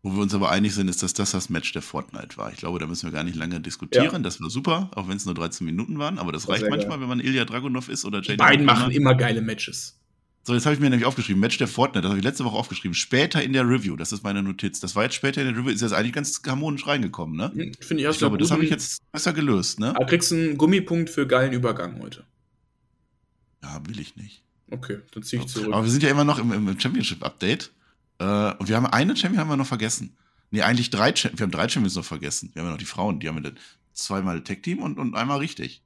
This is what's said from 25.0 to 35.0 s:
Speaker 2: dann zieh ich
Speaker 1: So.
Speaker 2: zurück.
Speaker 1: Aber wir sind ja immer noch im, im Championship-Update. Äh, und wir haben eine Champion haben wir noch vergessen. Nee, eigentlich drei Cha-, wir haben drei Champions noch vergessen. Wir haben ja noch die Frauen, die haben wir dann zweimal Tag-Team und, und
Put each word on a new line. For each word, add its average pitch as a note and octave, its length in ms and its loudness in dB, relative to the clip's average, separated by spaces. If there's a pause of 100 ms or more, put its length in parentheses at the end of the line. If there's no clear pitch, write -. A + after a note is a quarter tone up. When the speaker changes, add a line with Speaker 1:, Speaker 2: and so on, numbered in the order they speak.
Speaker 2:
dann A2 100 -10
zieh - 140 -4
ich B2+ 60 -2
Speaker 1:
So. A#2 180 -6
Speaker 2:
zurück. G#2+ 120 0
Speaker 1:
Aber A2 120 4
wir A#2 60 4
sind C#3+ 120 4
ja C#3+ 60 6
immer C#3+ 160 6
noch C#3+ 140 4
im, A2+ 120 2
im G2 260 0
Championship-Update. - 920 -2 (480)
Äh, G2+ 360 2
und F#2+ 120 -6
wir A2 80 2
haben A#2+ 100 4
eine E3 300 4
Champion G3 240 2
haben D#3 100 0
wir D3 80 2
noch C3+ 80 0
vergessen. A2+ 520 -4 (340)
Nee, G#2+ 100 2
eigentlich A#2+ 280 4
drei A2 240 4
Cha-, - 200 0
wir - 100 -4
haben F2+ 80 0
drei F2+ 180 0
Champions G2 260 0
noch E2+ 100 -4
vergessen. C#2+ 480 -6
Wir D#2 80 -10
haben F2 60 -4
ja E2+ 60 -4
noch D2+ 60 -8
die - 60 -10
Frauen, F#2 360 -2
die D#2+ 80 -6
haben D#2+ 60 -4
wir D2+ 80 -6
dann C#2+ 140 -10 (360)
zweimal F#2+ 500 -4
Tag-Team E3+ 360 -6
und, - 200 -6
und A#2+ 160 -4